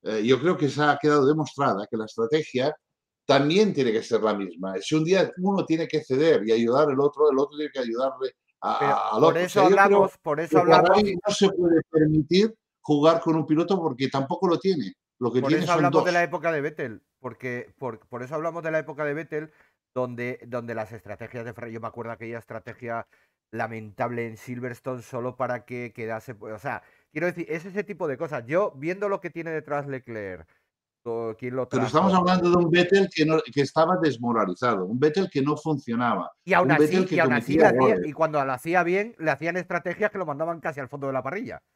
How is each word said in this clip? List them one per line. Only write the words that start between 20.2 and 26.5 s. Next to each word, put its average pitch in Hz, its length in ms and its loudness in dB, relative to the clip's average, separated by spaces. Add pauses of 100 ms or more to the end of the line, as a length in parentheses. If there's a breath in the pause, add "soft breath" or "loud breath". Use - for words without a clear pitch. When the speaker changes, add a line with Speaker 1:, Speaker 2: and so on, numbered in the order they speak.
Speaker 2:
donde 117 280 -8
las 110 180 -8
estrategias 113 500 -14
de 120 100 -12
Ferrari, 117 200 -14
yo 113 80 -10
me 113 60 -10
acuerdo 113 260 -10
aquella 117 240 -12
estrategia 113 680 -10 (440)
lamentable 113 760 -6
en 110 100 -12
Silverstone 123 640 -10
solo 127 340 -8
para 123 300 -6
que 123 280 -12
quedase, 113 460 -10
o 107 200 -14